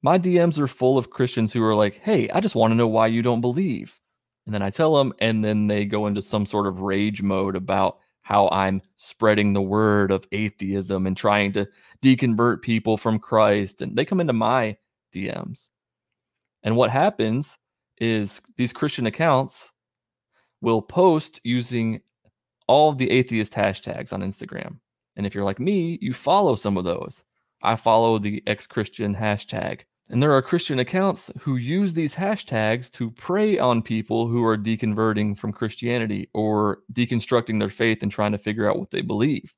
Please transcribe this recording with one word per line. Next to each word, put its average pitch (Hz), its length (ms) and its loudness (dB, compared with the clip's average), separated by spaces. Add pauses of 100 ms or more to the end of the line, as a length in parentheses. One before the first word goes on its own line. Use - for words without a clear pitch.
My 165 160 4
D 180 180 2
Ms 170 220 4
are 143 80 2
full 131 300 2
of 117 120 -2
Christians 120 420 -2
who 117 120 0
are 110 120 4
like, 104 200 2
"Hey, 190 340 0
I - 100 0
just 208 160 -2
wanna 113 200 4
know 117 120 4
why 113 200 2
you 113 160 0
don't 120 180 0
believe." 127 580 -4 (460)
And 107 80 -8
then 101 80 -2
I 98 80 -2
tell 156 280 2
'em, 135 220 2
and 110 240 0
then 107 240 2
they 104 180 0
go 107 200 -2
into 104 160 -2
some 104 240 -2
sort 101 220 0
of 92 140 -6
rage 101 420 -2
mode 98 320 0
about 95 420 0 (240)
how 101 280 2
I'm 95 340 0 (120)
spreading 104 560 2
the 98 100 2
word 104 500 2
of 95 200 -2
atheism 98 760 -4
and 95 100 -2
trying 104 360 2
to 101 140 -2 (340)
deconvert 120 600 2
people 113 340 0
from 110 220 -2
Christ. 104 640 2
And 101 160 -4
they 131 80 0
come 185 160 -2
into 151 120 0
my 113 440 0 (340)
D 95 180 -8
Ms. - 420 -12 (920)
And 110 160 0
what 117 140 4
happens 135 680 0 (400)
is 110 420 -2 (160)
these 123 180 -2
Christian 139 340 -2
accounts 143 680 0 (880)
will 113 220 2
post 170 600 2
using 117 580 -2 (680)
all 151 260 6
the 127 160 -2
atheist 120 440 0
hashtags 101 600 -4
on 98 80 -6
Instagram. - 580 -10 (360)
And 101 100 -6
if 98 80 -6
you're 101 100 -4
like 101 160 -2
me, 170 420 -2
you 131 120 -6
follow 165 420 2
some 101 220 -2
of 90 80 -4
those. - 400 -6 (380)
I 113 120 2
follow 113 440 2
the 104 260 -4
X 104 220 -4
Christian 104 480 -4
hashtag. 104 680 -4 (280)
And 123 140 0
there 151 80 4
are 135 120 4
Christian 156 360 -2
accounts 185 500 -2 (100)
who 135 180 -4
use 165 360 -2
these 156 200 -2
hashtags 127 760 -2
to 117 180 -6
prey 202 480 0
on 120 240 2
people 110 460 -2
who 117 180 0
are 110 120 2
deconverting 107 800 -2
from 110 140 -8
Christianity 113 840 -4
or 107 500 0 (100)
deconstructing 117 640 0
their 101 80 0
faith 110 360 -2
and 101 80 -2
trying 104 200 0
to 104 60 -4
figure 107 320 -2
out - 100 0
what - 120 -10
they - 100 -4
believe. 113 560 -2